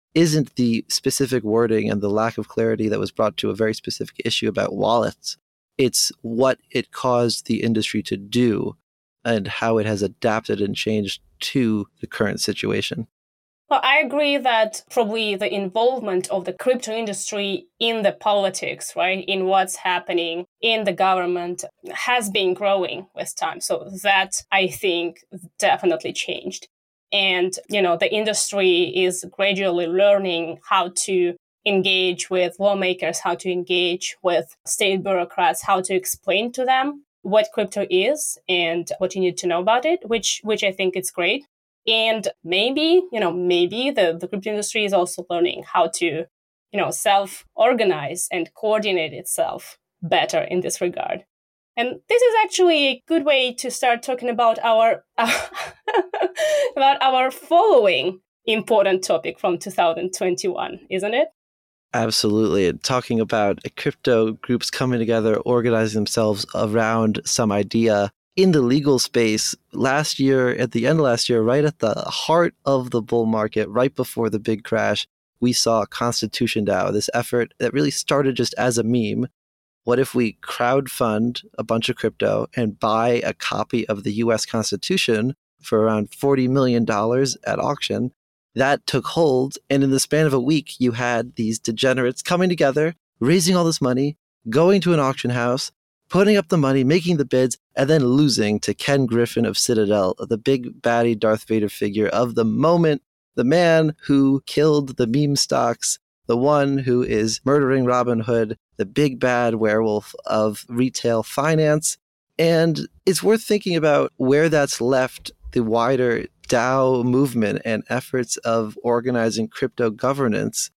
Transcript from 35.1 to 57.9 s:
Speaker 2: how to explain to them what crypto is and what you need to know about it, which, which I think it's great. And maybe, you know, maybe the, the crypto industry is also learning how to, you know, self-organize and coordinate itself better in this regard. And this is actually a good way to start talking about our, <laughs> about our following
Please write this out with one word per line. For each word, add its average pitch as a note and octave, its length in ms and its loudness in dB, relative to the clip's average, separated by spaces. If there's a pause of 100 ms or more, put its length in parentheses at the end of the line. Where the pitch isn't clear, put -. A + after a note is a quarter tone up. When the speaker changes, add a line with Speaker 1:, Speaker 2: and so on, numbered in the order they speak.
Speaker 2:
how F#3+ 180 0
to F#3+ 140 -2
explain G3 560 -2
to B3+ 140 -4
them C4 400 -2 (160)
what G#3+ 320 2
crypto G3+ 360 -4
is A3 480 0 (120)
and E3+ 480 -2
what F#3 180 -4
you G3 60 -2
need F3+ 160 0
to F#3 100 -6
know E3+ 140 0
about A#3 240 2
it, E4 220 -2
which, A3 360 -4
which G#3+ 200 -2
I G3 80 0
think F#3+ 240 -2
it's F#3 160 -6
great. G3+ 340 -2 (400)
And A3 440 0 (160)
maybe, C4+ 640 2
you A#3 80 -4
know, F3 120 0
maybe F3+ 600 0
the, F3 280 0
the F3+ 80 -10
crypto G3+ 220 -6
industry G#3 360 -4
is G3 80 -2
also F3+ 360 0
learning F3 380 -2
how E3 280 2
to, F3 100 -2
you - 720 -8
know, E3 120 -2
self-organize G3 1400 0
and E3+ 220 -6
coordinate G3+ 580 -2
itself - 680 -6 (240)
better E3 380 0
in F3+ 220 -4
this F3+ 180 -6
regard. - 460 -6 (500)
And B3 320 -4
this A#4+ 140 2
is A#4+ 200 4
actually E4+ 460 2
a B3 200 -4
good E4 180 0
way B3+ 300 2
to B3+ 140 -8
start A#3+ 320 0
talking B3 280 -6
about A3+ 300 2
our, A3+ 520 2
<laughs> - 60 -10
about D4+ 1800 0
our C4 300 2
following G#3+ 880 4 (240)